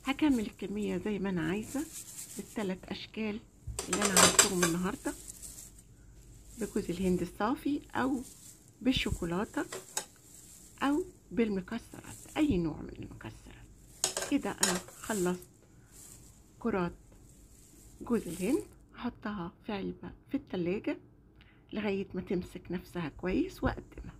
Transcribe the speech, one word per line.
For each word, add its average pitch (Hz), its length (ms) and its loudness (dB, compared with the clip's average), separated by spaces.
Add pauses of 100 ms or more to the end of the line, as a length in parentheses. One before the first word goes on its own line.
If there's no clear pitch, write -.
هكمل 277 340 6
الكمية 196 640 -2
زي 208 140 0
ما 190 120 0
أنا 165 180 2
عايزة 220 360 -2 (520)
بالتلات 196 480 -4
أشكال 214 560 -6 (480)
اللي 190 140 2
أنا 190 180 6
عملتهم 185 440 8
النهاردة، 180 500 0 (1400)
بجوز 202 320 -2
الهند 180 320 4
الصافي 277 580 0 (140)
أو 254 280 2 (600)
بالشوكولاتة 214 840 2 (1160)
أو 294 220 4 (260)
بالمكسرات، 208 880 -2 (200)
أي 294 200 6
نوع 165 260 0
من - 160 -10
المكسرات. - 1300 -8
كده 233 200 2
أنا 190 300 2 (200)
خلصت 180 400 2 (1200)
كرات 185 360 0 (1040)
جوز 208 280 0
الهند، 185 340 2 (340)
هحطها 208 560 -6 (140)
في 220 60 -4
علبة 185 400 -6 (180)
في 277 60 -2
التلاجة 208 640 0 (760)
لغاية 196 420 0
ما 180 60 -2
تمسك 180 500 -2
نفسها 175 380 -4
كويس 240 560 0
وأقدمها. - 560 -2